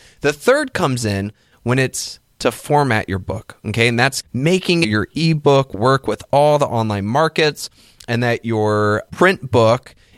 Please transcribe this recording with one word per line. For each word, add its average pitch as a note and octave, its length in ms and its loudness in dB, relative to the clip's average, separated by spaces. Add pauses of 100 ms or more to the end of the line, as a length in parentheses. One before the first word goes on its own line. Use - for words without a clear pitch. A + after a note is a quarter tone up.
(220)
The D3 120 2
third C#4 400 0
comes C3 300 -2
in G2+ 300 -4 (300)
when B2 140 0
it's - 420 -4 (180)
to B2 140 -2
format C#3 580 0
your F#2+ 80 -2
book, G2+ 480 -10
okay? A2+ 220 0
And A#2 120 0
that's C3 220 -2 (120)
making E3+ 500 0
your G#2+ 320 0
ebook D3 580 2
work B2+ 320 0
with G#2+ 160 -4 (100)
all D3 280 4
the C#3+ 80 2
online G#2+ 380 -2
markets D3+ 640 -2 (380)
and A#2+ 160 -2
that A#2 220 -2
your G#2+ 640 0
print - 400 0
book A#2 440 2 (220)